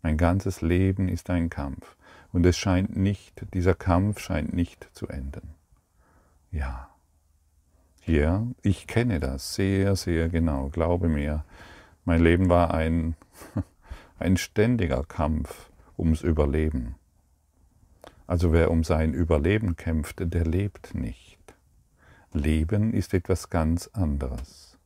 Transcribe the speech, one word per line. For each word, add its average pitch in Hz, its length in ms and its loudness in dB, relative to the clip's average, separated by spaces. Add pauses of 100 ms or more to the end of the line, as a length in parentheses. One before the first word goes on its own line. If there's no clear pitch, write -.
Mein 78 140 0
ganzes 87 460 0
Leben 92 460 2
ist 90 200 -6
ein 85 220 -2
Kampf. - 460 -10 (360)
Und 87 140 4
es 90 100 6
scheint 95 400 0
nicht, 98 560 -4
dieser 90 220 2
Kampf 95 460 0
scheint - 340 -4
nicht - 400 -4
zu - 140 -10
enden. - 460 -10 (960)
Ja. 64 400 -6 (1160)
Ja, 82 400 2 (160)
ich - 240 0
kenne 110 340 0
das 67 340 -6
sehr, 98 400 2
sehr 82 340 0
genau, 80 420 0
glaube 85 380 0
mir. 76 360 -2 (600)
Mein 85 180 4
Leben 85 260 6
war 87 260 4
ein, 80 400 0 (400)
<laughs> - 100 -4 (540)
ein 90 180 2
ständiger 104 680 0
Kampf - 680 -4 (280)
ums 80 240 2
Überleben. 73 720 0 (1300)
Also 85 260 2
wer 82 180 6
um 82 140 2
sein 80 280 2
Überleben 82 640 2
kämpft, 80 440 -4
der 87 240 -2
lebt 92 500 -4
nicht. - 440 -10 (920)
Leben 80 640 0
ist - 180 -4
etwas 92 380 -2
ganz 82 420 0
anderes. - 920 -6